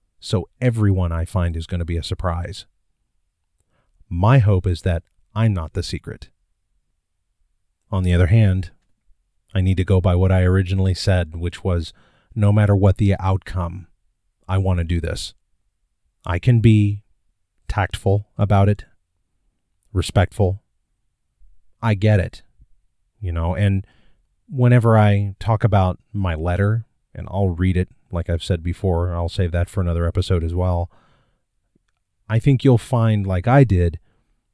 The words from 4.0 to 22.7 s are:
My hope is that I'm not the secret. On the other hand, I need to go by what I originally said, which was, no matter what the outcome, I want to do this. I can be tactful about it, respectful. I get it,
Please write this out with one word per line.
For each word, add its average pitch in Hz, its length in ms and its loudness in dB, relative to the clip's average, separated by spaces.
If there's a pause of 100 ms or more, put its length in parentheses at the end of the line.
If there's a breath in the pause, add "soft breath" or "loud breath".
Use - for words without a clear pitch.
My 104 300 4
hope 98 280 2
is 87 160 -4
that 85 200 -2 (320)
I'm 110 180 0
not 80 220 -6
the 90 80 -6
secret. - 480 -12 (1600)
On 95 140 -2
the 90 100 2
other 87 140 4
hand, 95 420 2 (840)
I 95 60 -2
need 92 160 2
to 87 80 0
go 95 160 2
by 87 160 2
what 92 160 2
I 92 100 2
originally 92 520 0
said, 85 420 -2
which 85 260 -8
was, 87 300 -4 (420 soft breath)
no 104 160 2
matter 104 240 4
what 98 220 4
the 98 240 2
outcome, 92 640 -4 (640)
I 95 100 -2
want 92 200 0
to 82 60 -2
do 85 160 -2
this. - 340 -8 (920)
I 87 140 -4
can 120 200 4
be 104 420 4 (640)
tactful 101 680 -2
about 101 320 2
it, 104 160 -2 (1080)
respectful. 98 720 -2 (1200)
I 113 120 0
get 107 240 2
it, - 240 -6 (800)